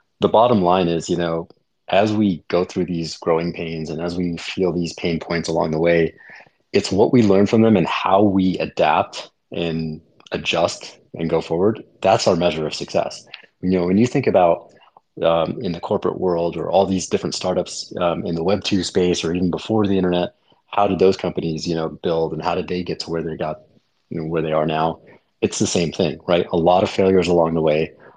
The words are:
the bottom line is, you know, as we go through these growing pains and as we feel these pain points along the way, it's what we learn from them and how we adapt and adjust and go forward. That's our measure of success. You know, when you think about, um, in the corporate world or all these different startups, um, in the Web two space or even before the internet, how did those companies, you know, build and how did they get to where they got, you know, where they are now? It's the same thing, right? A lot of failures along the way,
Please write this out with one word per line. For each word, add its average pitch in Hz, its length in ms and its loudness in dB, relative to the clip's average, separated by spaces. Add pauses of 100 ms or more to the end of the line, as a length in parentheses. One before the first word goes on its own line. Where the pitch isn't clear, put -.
(220)
the 101 60 4
bottom 110 360 4
line 90 240 4
is, 82 220 -2
you 87 80 -2
know, 82 300 -4 (400)
as 104 260 2
we 101 340 0
go 90 180 0
through 92 200 -4
these 82 320 -6
growing 85 360 -2
pains 82 360 -8
and 80 120 -8
as 87 160 -6
we 87 200 -4
feel 90 360 -2
these 85 200 -4
pain 82 260 -4
points 82 280 -4
along 82 240 0
the 78 80 -2
way, 85 360 2 (580)
it's - 180 0
what 101 220 4
we 123 80 6
learn 101 240 4
from 113 160 4
them 110 160 6
and 87 100 2
how 98 360 2
we 95 340 2
adapt 78 720 0 (220)
and 80 500 -4 (300)
adjust - 680 -2 (140)
and 82 160 -4
go 80 120 2
forward. 92 420 0 (180)
That's 98 260 2
our 95 80 4
measure 80 300 0
of 73 80 -6
success. - 520 -6 (360)
You 92 180 0
know, 87 60 0
when 95 120 2
you 117 100 4
think 135 200 -2
about, 90 440 4 (500)
um, 82 400 0
in 90 100 -4
the 85 80 -8
corporate - 400 -4
world 85 380 -2
or 80 120 -6
all 90 160 4
these 92 220 -2
different - 280 -4
startups, - 640 -4
um, 85 240 0
in 85 100 -4
the 82 80 -4
Web 98 200 0
two 95 200 0
space 90 400 0
or 85 100 -2
even 90 180 0
before 107 360 -2
the 98 100 0
internet, 90 360 0 (340)
how 101 200 0
did 92 120 0
those 95 160 4
companies, 80 500 -6
you 85 80 -2
know, 80 140 -2
build 80 460 -2
and 78 100 -6
how 87 100 0
did 85 140 -4
they 90 160 -4
get 82 160 -8
to - 100 -12
where 82 140 -4
they 80 140 -8
got, 76 240 -6 (480)
you 82 100 -8
know, 80 80 -6
where 82 140 -2
they 78 100 -4
are 78 140 2
now? 80 340 -2 (420)
It's - 180 -2
the 104 80 0
same 85 260 -2
thing, 80 340 -2
right? 87 240 2
A 90 60 0
lot 90 260 4
of 101 60 0
failures 95 400 2
along 82 240 4
the 82 80 0
way, 78 320 0 (240)